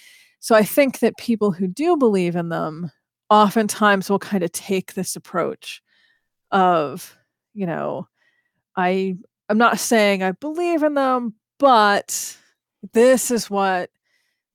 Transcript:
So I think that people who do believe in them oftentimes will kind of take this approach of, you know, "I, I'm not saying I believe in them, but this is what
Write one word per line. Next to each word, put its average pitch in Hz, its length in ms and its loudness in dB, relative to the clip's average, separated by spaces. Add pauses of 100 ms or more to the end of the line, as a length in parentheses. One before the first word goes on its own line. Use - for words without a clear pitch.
(400)
So - 160 2
I 214 80 6
think 277 360 0
that 226 180 0
people 214 340 -2
who 180 160 -4
do 311 280 0
believe 196 400 0
in 170 140 -4
them 165 420 -8 (380)
oftentimes 208 800 2
will 196 100 0
kind 190 240 -4
of 170 80 -6
take - 440 -6
this 185 200 -8
approach - 680 -8 (720)
of, 170 640 0 (360)
you 202 140 -6
know, 147 400 -6 (680)
"I, 190 420 -2 (320)
I'm 214 80 0
not 226 220 4
saying 202 440 2
I 190 100 0
believe 320 500 -4
in 302 120 0
them, 254 400 -2 (240)
but 214 800 2 (560)
this 247 380 4
is 233 180 -4
what 190 400 -2 (640)